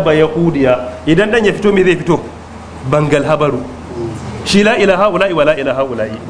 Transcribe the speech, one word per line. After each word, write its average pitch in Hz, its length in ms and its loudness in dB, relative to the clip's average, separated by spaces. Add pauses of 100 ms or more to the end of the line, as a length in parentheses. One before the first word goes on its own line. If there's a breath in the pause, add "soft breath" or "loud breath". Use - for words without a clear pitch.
ba 160 80 2
Yahudiya. 151 960 0
Idan 190 240 4
dan 233 140 2
ya 190 80 2
fito 202 200 0
me 190 120 4
zai 175 120 2
fito? 151 240 0 (680)
Bangal 147 340 2
habaru. 147 380 0 (840)
Shi 202 200 4
la 226 120 2
ilaha 190 360 2
ula'i 185 240 0
wa 147 80 4
la 156 100 4
ilaha 135 300 -2
ula'i. 113 320 -4 (140)